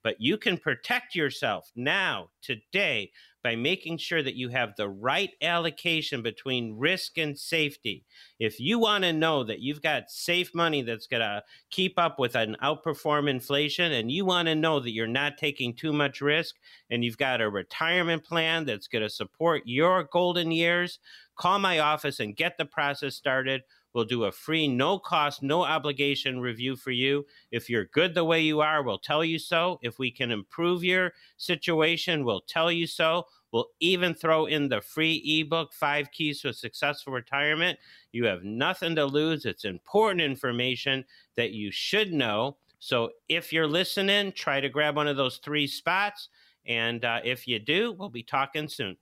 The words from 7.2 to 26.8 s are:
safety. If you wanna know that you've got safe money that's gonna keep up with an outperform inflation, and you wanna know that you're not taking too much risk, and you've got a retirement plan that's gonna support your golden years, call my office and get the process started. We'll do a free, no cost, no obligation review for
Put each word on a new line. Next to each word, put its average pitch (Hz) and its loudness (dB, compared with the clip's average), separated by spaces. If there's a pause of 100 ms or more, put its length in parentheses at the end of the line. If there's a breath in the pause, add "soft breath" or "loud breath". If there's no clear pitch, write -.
safety. 143 -2 (340 loud breath)
If 113 -2
you 202 2
wanna 202 4
know 156 2
that 107 -6
you've 143 -6
got 139 -2
safe 175 -2
money 160 2
that's 113 -6
gonna 107 -2 (260 loud breath)
keep 185 0
up 165 2
with 123 0
an 110 2
outperform 147 0
inflation, 143 0
and 117 0
you 180 0
wanna 175 2
know 156 4
that 120 -4
you're 113 -2
not 143 -2
taking 135 -2
too 156 -4
much 143 0
risk, 147 0 (340 loud breath)
and 120 0
you've 117 -2
got 127 2
a 107 2
retirement 165 0
plan 165 0
that's 110 -6
gonna 107 0
support 156 0
your 160 2
golden 175 0
years, 170 0 (360 loud breath)
call 190 2
my 185 2
office 151 0
and 107 -6
get 170 -2
the 156 -2
process 143 -2
started. 131 0 (280 soft breath)
We'll 117 2
do 117 0
a 95 2
free, 156 0
no 139 2
cost, 147 0
no 156 2
obligation 139 0
review 123 -4
for 131 -10